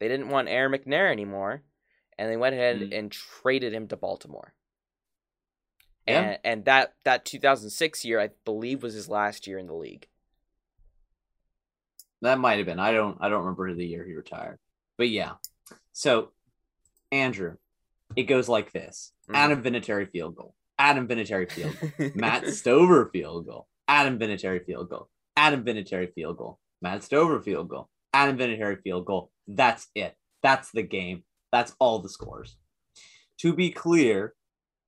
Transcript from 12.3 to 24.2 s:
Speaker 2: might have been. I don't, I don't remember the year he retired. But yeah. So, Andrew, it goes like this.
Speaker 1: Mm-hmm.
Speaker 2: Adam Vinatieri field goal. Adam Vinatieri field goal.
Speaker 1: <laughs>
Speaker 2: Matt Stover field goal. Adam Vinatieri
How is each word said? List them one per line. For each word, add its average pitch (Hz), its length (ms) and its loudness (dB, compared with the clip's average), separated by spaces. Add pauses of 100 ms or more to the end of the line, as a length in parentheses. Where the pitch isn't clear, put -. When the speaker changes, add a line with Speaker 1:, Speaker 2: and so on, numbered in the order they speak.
Speaker 2:
might 120 160 4
have 101 100 0
been. 87 140 -4
I 104 100 2
don't, 107 300 0
I 101 80 0
don't 104 160 0
remember 92 300 -4
the 87 120 -6
year 85 180 -10
he 90 100 -12
retired. 78 440 -14 (380)
But 120 120 2
yeah. 98 260 -4 (580)
So, 117 400 2 (800)
Andrew, 110 460 -2 (580)
it 131 80 0
goes 127 240 2
like 110 240 0
this. - 400 -12 (140)
Speaker 1:
Mm-hmm. - 100 -4
Speaker 2:
Adam 143 260 2
Vinatieri 113 480 -2
field 85 240 -8
goal. - 220 -20 (240)
Adam 139 280 4
Vinatieri 101 420 -2
field - 300 -6
goal. 151 320 -4
Speaker 1:
<laughs> - 20 -10
Speaker 2:
Matt 113 360 0
Stover 143 600 6
field - 360 -8
goal. - 180 -16 (220)
Adam 139 280 4
Vinatieri 98 480 -4